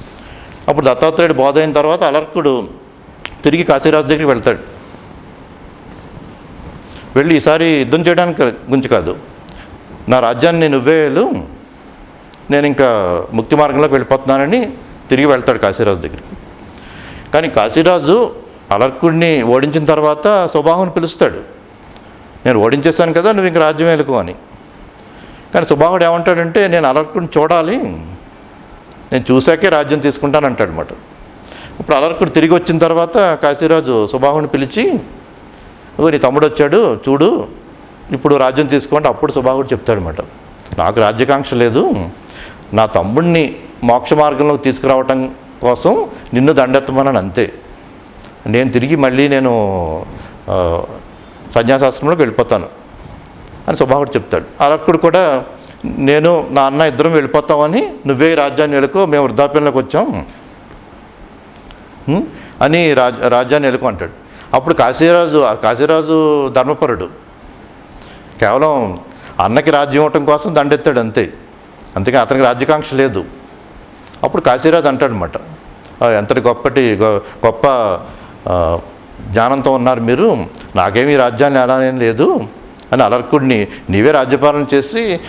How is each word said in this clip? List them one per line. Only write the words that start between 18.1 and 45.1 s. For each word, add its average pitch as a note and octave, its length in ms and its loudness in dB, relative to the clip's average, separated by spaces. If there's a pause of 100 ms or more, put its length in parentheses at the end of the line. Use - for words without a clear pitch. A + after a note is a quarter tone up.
అలర్కుడిని C#3+ 720 0
ఓడించిన C#3 420 0
తర్వాత D#3 680 0
సుబాహుని E3 380 0
పిలుస్తాడు, D#3+ 480 -2 (1080)
"నేను A#2+ 140 2
ఓడించేశాను C#3+ 520 2
కదా, E3+ 200 2
నువ్వు F#3+ 160 0
ఇంక E3 80 -2
రాజ్యం D#3 320 2
వెళ్ళకు" C#3+ 300 0
అని. F2+ 160 -6 (1200)
కానీ E3 120 0
సుబాహుడు E3+ 380 2
ఏమంటాడంటే, E3+ 640 0
"నేను E3+ 200 2
అలర్కుడిని D#3 520 -2
చూడాలి, E3 360 0 (1400)
నేను C3 180 -2
చూశాకే D#3+ 380 2
రాజ్యం D3 300 0
తీసుకుంటాను" C#3+ 480 0
అంటాడనమాట. F2+ 460 -4 (880)
అప్పుడు D3+ 160 0
అలర్కుడు E3 340 0
తిరిగి D#3+ 240 2
వచ్చిన E3+ 240 0
తర్వాత E3 400 0 (240)
కాశీరాజు C#3+ 640 0
సుబాహుని C#3+ 400 0
పిలిచి, C#3+ 520 -2 (1000)
"ఓ, D3+ 80 4
నీ D3+ 100 2
తమ్ముడు C#3 280 2
వచ్చాడు D3+ 500 2 (120)
చూడు, D3 380 2 (640)
ఇప్పుడు C#3+ 240 0
రాజ్యం C3+ 320 2
తీసుకోండి." C#3+ 420 0
అప్పుడు C#3+ 240 -2
సుబాహుడు C3+ 400 0
చెప్తాడనమాట, G2 480 -4 (580)
"నాకు G2 220 0
రాజ్యాకాంక్ష C3 540 0
లేదు, A#2+ 560 0 (640)
నా G#2+ 140 2
తమ్ముడిని C3+ 720 0 (280)
మోక్ష A#2+ 280 2
మార్గంలోకి D3 500 2
తీసుకురావటం C3 720 -2 (280)